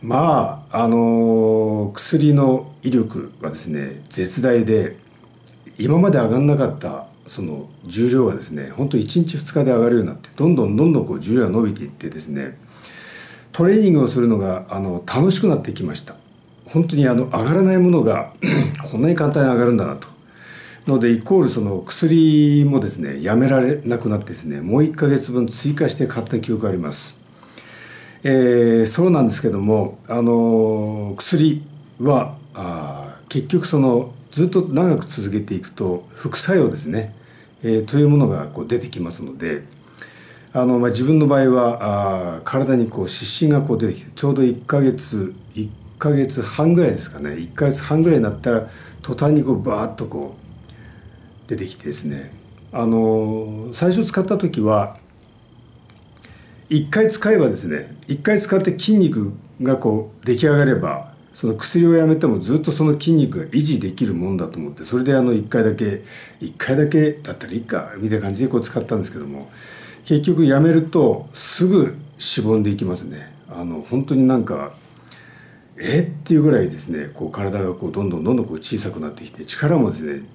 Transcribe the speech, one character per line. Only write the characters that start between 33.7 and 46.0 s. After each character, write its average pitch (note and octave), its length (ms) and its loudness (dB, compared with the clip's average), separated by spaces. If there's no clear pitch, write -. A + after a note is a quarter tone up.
の、 B2+ 320 2
ず D#3+ 160 0
っ - 40 0
と F#3 180 0
長 D#3+ 300 2
く - 80 -6
続 G2 240 -6
け G#2 100 -2
て G#2 140 -8
い F#2 60 -6
く - 100 -16
と、 F2+ 420 -6
副 - 240 -8
作 F#3+ 200 2
用 C3+ 140 4
で - 60 -6
す D3 100 -6
ね、 G#2+ 280 -6
え A2+ 160 0
ー、 G#2+ 60 -2
と C3+ 140 -2
い D3 40 6
う D3 80 6
も D3 80 6
の B2+ 100 4
が D2+ 200 -4
こ - 140 -10
う - 60 -10
出 - 100 0
て - 100 -8
き - 120 -10
ま E2+ 100 -6
す D#2+ 140 -10
の C#2 140 -14
で、 D2+ 240 -8
あ B2+ 140 2
の、 B2 120 2
ま B2 100 2
あ、 - 20 0
自 A2+ 140 -2
分 D#3 140 4
の D3+ 80 4
場 C#3 140 4
合 C3 100 4
は、 G2+ 840 0
あ - 40 -12
ー、 - 40 -20
体 C3 320 0
に A#2 120 2
こ A2 160 -6
う F2 40 -8
湿 - 160 -6
疹 D#3 240 0
が C#3+ 140 4
こ D3 120 -2
う G#2+ 40 -2
出 A2+ 100 0
て - 60 -4
き - 100 -16
て、 - 100 -20
ち - 120 -8
ょ C#3 60 2
う - 20 2
ど C3 100 2
一 A#2+ 220 0
ヶ C#3+ 160 2
月、 A#2 520 -2
一 G#2+ 160 -8
ヶ D3+ 140 0